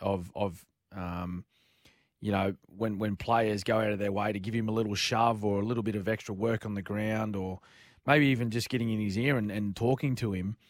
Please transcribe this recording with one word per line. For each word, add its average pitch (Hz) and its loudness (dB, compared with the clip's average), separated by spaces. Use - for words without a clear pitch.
of, 95 -2
of, 95 -4
um, 90 -6
you 104 -2
know, 98 2
when, 104 -2
when 104 0
players 110 2
go 110 2
out 107 2
of 101 -2
their 101 0
way 104 0
to 101 -2
give 104 -6
him 110 0
a - 0
little 107 0
shove 113 2
or 101 2
a 101 0
little 117 0
bit 104 0
of 98 -2
extra 110 -2
work 113 0
on 104 -4
the 101 -4
ground, 107 -2
or 92 -4
maybe 143 6
even 120 2
just 113 -2
getting 117 0
in 107 0
his 101 0
ear 131 2
and, 107 0
and 101 -2
talking 131 0
to 113 -2
him, 92 -2